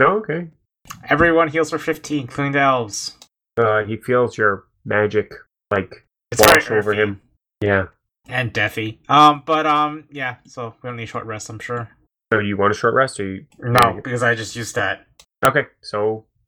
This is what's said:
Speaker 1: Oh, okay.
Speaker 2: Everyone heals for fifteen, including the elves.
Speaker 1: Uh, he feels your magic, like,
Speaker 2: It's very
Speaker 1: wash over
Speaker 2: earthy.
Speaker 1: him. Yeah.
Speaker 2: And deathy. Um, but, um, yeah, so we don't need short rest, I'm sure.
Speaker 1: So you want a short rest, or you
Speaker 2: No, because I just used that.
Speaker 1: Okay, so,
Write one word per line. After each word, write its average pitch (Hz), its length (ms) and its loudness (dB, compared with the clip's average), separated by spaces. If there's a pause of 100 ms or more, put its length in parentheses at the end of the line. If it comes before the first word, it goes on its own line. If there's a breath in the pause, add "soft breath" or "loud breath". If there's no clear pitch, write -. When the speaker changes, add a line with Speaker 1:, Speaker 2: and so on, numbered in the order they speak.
Speaker 1:
Oh, 170 180 4
okay. 170 300 -6 (600)
Speaker 2:
Everyone 165 400 4
heals 156 220 -2
for 160 80 -4
fifteen, 151 440 -4
including 139 300 -6
the 139 80 2
elves. 127 560 -2 (400)
Speaker 1:
Uh, 107 280 2
he 107 120 -6
feels 123 400 0
your 104 280 0 (200)
magic, 104 480 0 (380)
like, - 360 -4 (260)
Speaker 2:
It's 110 120 2
very 107 160 6
Speaker 1:
wash 127 100 -4
over 107 200 0
Speaker 2:
earthy. 104 100 0
Speaker 1:
him. 101 200 -2 (420)
Yeah. 98 240 2 (420)
Speaker 2:
And 123 240 -4
deathy. 107 560 -4
Um, 147 380 6
but, 156 200 0
um, 151 440 0
yeah, 135 260 -8 (100)
so 117 360 -12
we 127 60 -10
don't 123 80 -10
need 117 100 -10
short 110 200 -10
rest, 110 220 -12
I'm 110 100 -12
sure. 120 300 -8 (440)
Speaker 1:
So 113 80 4
you 101 160 -2
want 101 160 2
a 104 40 -4
short 113 180 0
rest, 131 260 0
or 101 60 -6
you 95 200 -10 (140)
Speaker 2:
No, 120 340 2
because 120 280 -6
I 120 120 2
just - 220 -10
used 120 200 -10
that. 98 300 -4 (380)
Speaker 1:
Okay, 135 220 2 (140)
so, 110 460 -4 (220)